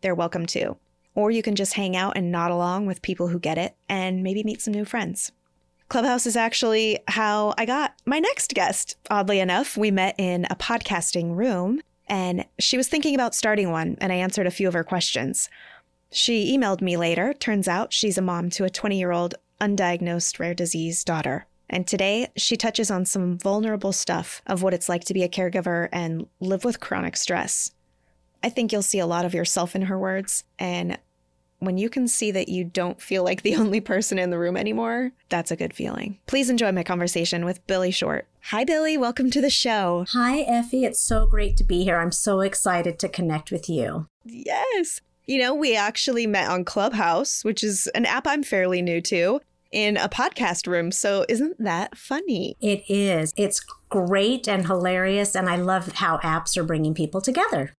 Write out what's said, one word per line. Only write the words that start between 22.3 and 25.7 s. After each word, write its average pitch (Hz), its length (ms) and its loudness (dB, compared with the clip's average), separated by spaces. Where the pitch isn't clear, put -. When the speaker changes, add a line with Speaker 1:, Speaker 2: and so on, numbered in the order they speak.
Speaker 1:
she - 220 0
touches 220 340 0
on 185 140 0
some 180 320 0
vulnerable 202 560 0
stuff - 540 -4
of 185 160 0
what 190 100 4
it's 175 160 -2
like 175 160 0
to - 80 -4
be 190 100 2
a 180 60 2
caregiver 175 640 0